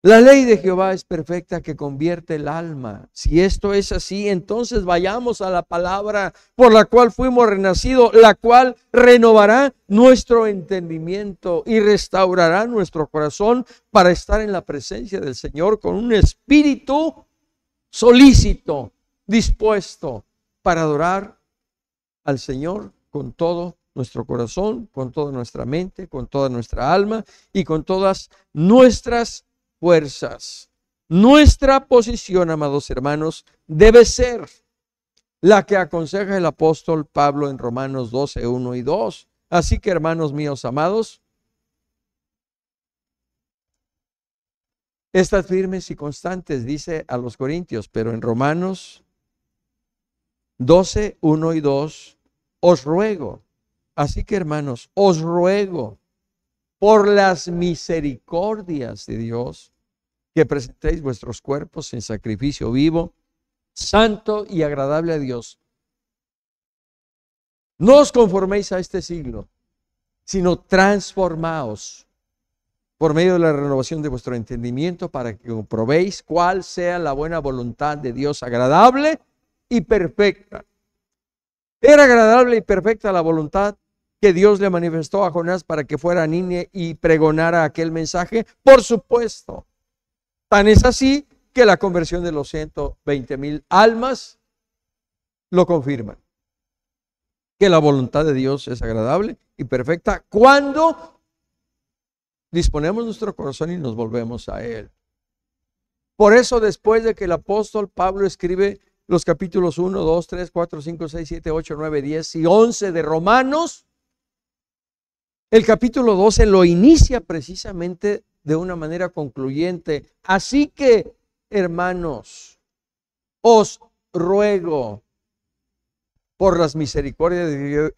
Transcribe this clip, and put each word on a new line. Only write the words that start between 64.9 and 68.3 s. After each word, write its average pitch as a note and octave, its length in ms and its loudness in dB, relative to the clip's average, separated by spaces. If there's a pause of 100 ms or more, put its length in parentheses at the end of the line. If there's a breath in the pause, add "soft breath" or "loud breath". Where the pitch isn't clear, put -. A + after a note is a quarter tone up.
a D3+ 60 -4
Dios. B2+ 400 -10 (2250)
No C4 220 6
os C#4+ 120 2
conforméis G3 600 0